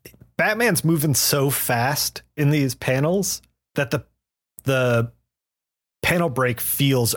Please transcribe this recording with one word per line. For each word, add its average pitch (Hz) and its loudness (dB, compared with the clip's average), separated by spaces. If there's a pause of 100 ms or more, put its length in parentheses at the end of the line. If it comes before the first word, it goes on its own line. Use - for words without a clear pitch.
(380)
Batman's 208 0
moving 156 2
so 143 2
fast 127 -2 (140)
in 147 2
these 139 0
panels 156 -2 (340)
that 139 -2
the, 139 -4 (580)
the 123 0 (920)
panel 170 0
break 123 -2
feels 131 0